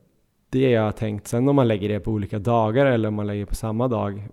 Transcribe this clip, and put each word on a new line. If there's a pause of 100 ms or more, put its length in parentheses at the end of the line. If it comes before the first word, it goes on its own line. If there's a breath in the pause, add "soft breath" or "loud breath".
(500)
det
jag
har
tänkt.
Sen
om
man
lägger
det
på
olika
dagar
eller
om
man
lägger
på
samma
dag.